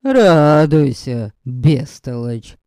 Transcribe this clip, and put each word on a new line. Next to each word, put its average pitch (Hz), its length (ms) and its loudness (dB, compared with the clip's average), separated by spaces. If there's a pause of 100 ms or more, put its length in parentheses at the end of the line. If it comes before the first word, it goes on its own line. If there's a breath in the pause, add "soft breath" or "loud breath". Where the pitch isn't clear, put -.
Радуйся, 151 1300 0 (120)
бестолочь. 127 1200 -6